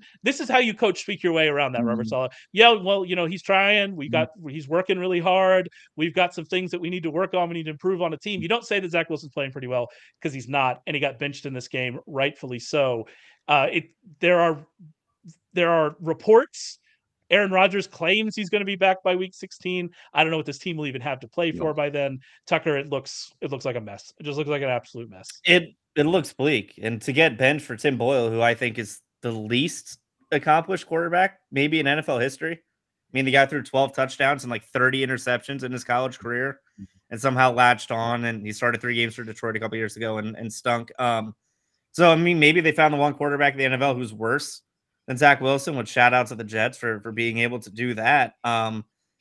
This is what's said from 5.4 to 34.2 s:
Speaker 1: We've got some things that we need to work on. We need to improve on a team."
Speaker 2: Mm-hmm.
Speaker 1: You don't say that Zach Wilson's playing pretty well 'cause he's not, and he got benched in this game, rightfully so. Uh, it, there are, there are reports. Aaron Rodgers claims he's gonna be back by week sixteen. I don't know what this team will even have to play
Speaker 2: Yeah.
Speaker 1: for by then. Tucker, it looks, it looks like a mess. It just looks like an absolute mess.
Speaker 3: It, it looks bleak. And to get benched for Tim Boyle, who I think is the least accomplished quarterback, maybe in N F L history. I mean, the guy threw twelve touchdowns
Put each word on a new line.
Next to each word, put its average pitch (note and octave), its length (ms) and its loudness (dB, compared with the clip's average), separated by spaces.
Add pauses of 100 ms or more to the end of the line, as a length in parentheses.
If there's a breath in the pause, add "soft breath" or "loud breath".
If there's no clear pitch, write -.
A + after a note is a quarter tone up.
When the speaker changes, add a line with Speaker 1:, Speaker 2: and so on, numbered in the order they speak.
Speaker 1:
We've D#3+ 180 -2
got F3+ 200 2
some D#3+ 100 -10
things F#3 280 -4
that F3 100 -6
we E3+ 80 -6
need F3+ 140 -6
to E3 60 -4
work F3+ 220 -2
on. F3+ 160 0
We E3+ 60 -8
need E3 100 -8
to D#3 60 -10
improve F3 320 -4
on F3 100 -2
a D3 60 -8
team." G#3 180 -6
Speaker 2:
Mm-hmm. - 60 -6
Speaker 1:
You - 60 -4
don't A#3 180 -2
say G3+ 120 0
that F#3 120 -6
Zach E3 180 -2
Wilson's D3+ 240 -8
playing C3+ 200 -6
pretty C3 160 -10
well B2 200 -2 (320 soft breath)
'cause D3+ 140 -6
he's B2 140 -12
not, C3 380 0
and D#3 80 -4
he C#3 60 -4
got C3+ 180 -2
benched C#3+ 280 -8
in C3+ 80 -8
this B2+ 140 -10
game, B2+ 380 -6
rightfully C3+ 520 -4
so. B2+ 480 -2 (420 soft breath)
Uh, C#3+ 240 4
it, E3 120 -2 (360)
there F3 200 4
are, D#3 260 2 (840)
there F3 180 2
are D#3+ 300 2
reports. G#3+ 800 2 (520)
Aaron G3 200 4
Rodgers F#3 380 4
claims G3+ 480 0
he's G3+ 140 -6
gonna G#3 140 0
be G3 120 -4
back F#3+ 260 2
by F#3 140 2
week F#3 180 -4
sixteen. F3+ 560 -6 (240 soft breath)
I D3+ 80 4
don't D#3+ 80 0
know E3 60 0
what D3+ 100 -4
this C#3+ 120 -8
team E3+ 180 -6
will D3+ 100 -6
even C3 140 -8
have C3 200 -6
to - 80 -18
play E3+ 220 -2
Speaker 2:
Yeah. E3+ 100 -6
Speaker 1:
for D#3 140 -2
by D3 160 -2
then. C#3 300 -4 (260 soft breath)
Tucker, D#3 300 0
it C#3 120 -6
looks, - 520 -8
it D#3 100 -6
looks C3 140 -8
like B2+ 100 -4
a A#2+ 60 -6
mess. G#2 400 -16
It E3 40 -16
just C#3 140 -8
looks D3 120 -4
like C#3+ 120 -4
an C3+ 60 -4
absolute A#2+ 420 -6
mess. F#2+ 160 -20 (180)
Speaker 3:
It, F3 260 4 (260)
it D3 80 4
looks E3+ 280 0
bleak. C3 480 -2
And A2 220 -6
to C#3 100 -4
get C#3+ 240 4
benched C3+ 280 2
for B2 100 -12
Tim C3 220 0
Boyle, A#2 340 0
who A2+ 120 0
I A#2 120 4
think A#2 240 -6
is G#2 220 -10 (220)
the A#2 100 -4
least A#2+ 680 -4 (320)
accomplished D#3+ 560 0
quarterback, F3 540 0 (100)
maybe D3+ 300 0
in C#3 80 0
N D3 100 2
F D3+ 100 -6
L C3+ 120 0
history. C#3 320 -4
I - 600 -20
mean, C3+ 120 0
the C3 80 -2
guy C#3 140 6
threw C#3 160 -4
twelve C3+ 300 0
touchdowns C3+ 520 -2